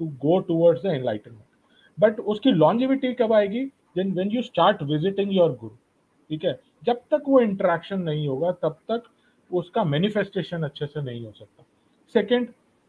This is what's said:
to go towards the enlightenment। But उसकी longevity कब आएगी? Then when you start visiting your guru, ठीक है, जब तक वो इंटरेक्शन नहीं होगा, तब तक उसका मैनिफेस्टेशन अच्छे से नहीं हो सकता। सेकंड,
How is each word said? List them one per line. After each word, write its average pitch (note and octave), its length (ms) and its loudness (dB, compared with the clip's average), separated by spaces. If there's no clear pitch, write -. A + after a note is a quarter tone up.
to D#3+ 60 -6
go D3 280 0
towards E3+ 420 4
the F#3+ 140 -2
enlightenment। A#2+ 1120 -6
But A3 160 2
उसकी G#3+ 300 0
longevity A#3+ 680 2
कब A3+ 140 2
आएगी? G#3+ 380 0
Then F#3+ 160 -2
when F#3 140 -2
you A#3+ 140 -2
start F3+ 400 0
visiting F#3+ 460 -2
your F#3 200 4
guru, A2+ 200 -8
ठीक D#3 140 -8
है, C3 160 -2
जब A#3 100 0
तक C#4+ 340 -2
वो C4+ 120 6
इंटरेक्शन F#3+ 600 -2
नहीं D3+ 280 -4
होगा, D#3+ 240 -2
तब E3 200 -4
तक A#3 120 -4
उसका F3+ 320 -2
मैनिफेस्टेशन F#3+ 800 -2
अच्छे D3 240 -8
से D3 160 -8
नहीं A#2+ 240 -10
हो G#2+ 60 -18
सकता। - 320 -20
सेकंड, A#3+ 340 2